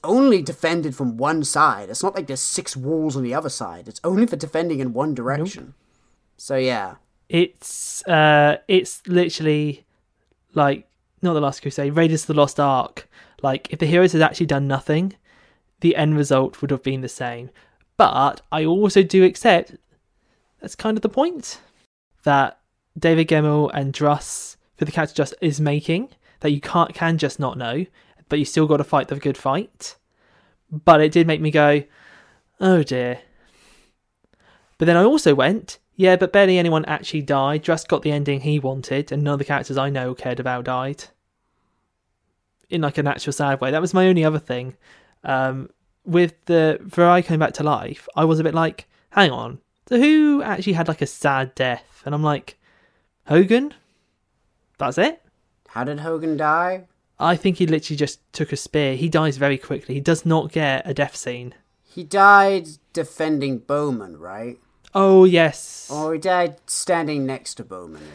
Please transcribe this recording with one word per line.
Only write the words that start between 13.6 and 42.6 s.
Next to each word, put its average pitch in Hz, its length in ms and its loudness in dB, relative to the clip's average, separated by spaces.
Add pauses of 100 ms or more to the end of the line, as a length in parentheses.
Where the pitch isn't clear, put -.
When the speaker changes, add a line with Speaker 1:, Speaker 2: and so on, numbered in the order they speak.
Speaker 2:
if 156 80 -8
the - 80 -2
heroes 175 260 4
had 160 80 4
actually 160 260 2
done 139 220 0
nothing, 156 460 -2 (680)
the 170 160 2
end 156 220 2
result 135 420 0
would 139 100 -4
have 135 120 -4
been 135 180 -4
the 127 80 -8
same. 120 400 -10 (480)
But - 460 2 (100)
I 156 140 -2
also 196 360 4
do 190 220 4
accept 180 520 2 (840)
that's - 140 -16
kind 220 240 -2
of 220 40 -10
the 214 60 4
point 302 500 -4 (680)
that 139 340 2 (400)
David 160 300 2
Gemmell 151 440 2
and 139 220 -4
Druss, - 600 -2 (200)
for - 80 -4
the 151 80 -4
character 156 300 -2
Druss, 139 180 -6
is 147 180 -2
making, 156 520 -2 (300)
that 151 100 -2
you 143 100 -2
can't, - 340 0
can 165 220 -2
just 151 240 -4
not 135 160 -4
know, 127 300 -6 (440)
but 147 80 0
you 147 80 0
still 156 200 0
gotta 147 180 2
fight 143 240 -2
the 139 80 -8
good 139 200 -4
fight. - 600 -8 (760)
But 156 320 6
it 156 100 2
did 170 140 4
make 156 160 0
me 156 80 0
go, 147 340 4 (760)
"Oh 185 220 4
dear." 123 380 -4 (1600)
But 160 80 0
then 170 100 6
I 180 80 6
also 240 300 4
went, 147 440 -2 (160)
"Yeah, 185 220 4
but 180 160 0
barely 196 260 6
anyone 160 280 2
actually 151 360 -6
died. 143 400 0
Druss 156 240 -2
got 160 160 0
the 151 100 -2
ending 143 280 -2
he 151 180 0
wanted, 135 540 -6
and 143 100 -2
none 147 120 0
of 139 40 -2
the 139 60 -4
characters 139 320 -4
I 135 140 0
know 127 240 -4
cared 123 260 -8
about 123 240 -6
died." 131 400 -6 (1700)